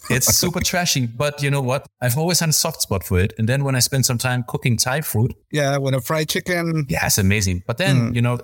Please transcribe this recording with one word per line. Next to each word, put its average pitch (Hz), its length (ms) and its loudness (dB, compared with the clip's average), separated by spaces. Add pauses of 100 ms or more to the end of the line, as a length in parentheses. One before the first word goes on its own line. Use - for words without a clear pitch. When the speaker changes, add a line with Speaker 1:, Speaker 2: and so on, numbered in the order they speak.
Speaker 1:
<laughs> - 100 -18
Speaker 2:
it's 127 240 2
super 180 260 0
trashy, 165 460 0
but 143 340 -4
you 143 100 0
know 143 120 0
what? 131 240 -2 (140)
I've 123 180 0
always 165 220 0
had 165 80 0
a 151 40 2
soft - 300 -2
spot 95 220 -2
for 90 160 2
it. 101 180 0
And 110 100 0
then 135 140 0
when 135 140 0
I 123 40 2
spend 131 260 2
some 123 120 0
time 123 300 -2
cooking 127 280 0
Thai 135 260 -2
food 123 320 0 (180)
Speaker 1:
Yeah, 143 260 0
when 135 160 0
a 131 60 0
fried 156 280 -2
chicken. 170 600 -2
Speaker 2:
Yeah, 160 180 0
it's - 120 2
amazing. 95 460 2
But 117 140 -6
then, 127 320 2
Speaker 1:
Mm. 117 60 -4
Speaker 2:
you 120 60 2
know, 120 220 2